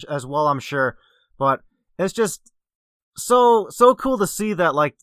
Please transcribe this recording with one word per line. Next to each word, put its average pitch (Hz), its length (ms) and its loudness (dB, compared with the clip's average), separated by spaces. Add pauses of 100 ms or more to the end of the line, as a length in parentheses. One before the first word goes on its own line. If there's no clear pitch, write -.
as 143 180 -8
well, 147 220 -2
I'm 139 120 0
sure. 131 380 -4 (420)
But 135 220 0 (360)
it's 185 160 -4
just - 380 -6 (680)
so, 240 540 2
so 247 240 4
cool 262 240 -2
to 196 80 0
see 214 260 -4
that, 160 220 0
like, 147 280 0